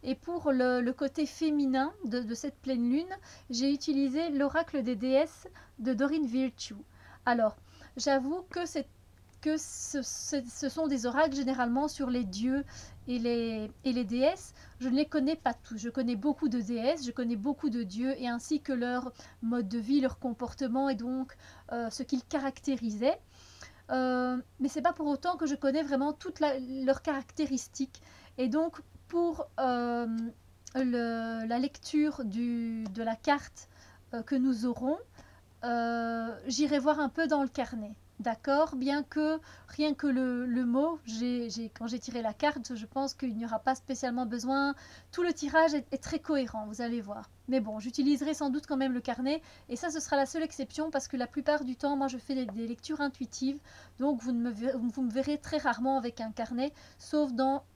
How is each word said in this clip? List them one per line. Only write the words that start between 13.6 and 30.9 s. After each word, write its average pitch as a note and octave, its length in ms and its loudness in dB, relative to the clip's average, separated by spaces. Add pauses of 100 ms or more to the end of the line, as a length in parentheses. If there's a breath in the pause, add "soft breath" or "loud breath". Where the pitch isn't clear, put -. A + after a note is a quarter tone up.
et C4 80 2
les B3 120 2
déesses. C4 500 0 (260 loud breath)
Je B3+ 80 -2
ne B3 80 4
les D4 100 4
connais D4+ 300 2
pas - 180 0
tous. - 220 -12
Je A3 140 -6
connais A#3+ 260 0
beaucoup D4 320 2
de A#3+ 120 2
déesses, A#3+ 440 0
je A#3+ 80 -4
connais A#3+ 240 -2
beaucoup C#4+ 340 -2
de A#3+ 120 -2
dieux, A3+ 380 -2
et B3 80 -2
ainsi A#3+ 320 -2
que C#4+ 120 -4
leur B3 400 -2 (300 loud breath)
mode A#3 260 0
de A3+ 100 -2
vie, B3+ 220 4
leur C4 180 0
comportement B3+ 680 -2
et C4+ 60 2
donc, B3+ 420 -4 (340 loud breath)
euh, A#3 200 -4
ce - 120 -8
qu'ils B3+ 220 -2
caractérisaient. C4 960 0 (680 loud breath)
Euh, B3+ 480 0 (200)
mais C#4 100 0
c'est C#4+ 140 -2
pas F4 100 6
pour D#4 140 -4
autant D4+ 300 0
que D#4+ 100 -2
je C#4+ 80 0
connais C#4 280 2
vraiment C#4 300 0
toutes - 280 -8
la, C#4+ 180 2
leurs C4 440 0
caractéristiques. C4+ 1000 -4 (380 loud breath)
Et B3+ 100 0
donc, D#4 320 0 (280)
pour, E4+ 380 0 (140)
euh, A#3+ 460 2 (680)
le, A#3 720 0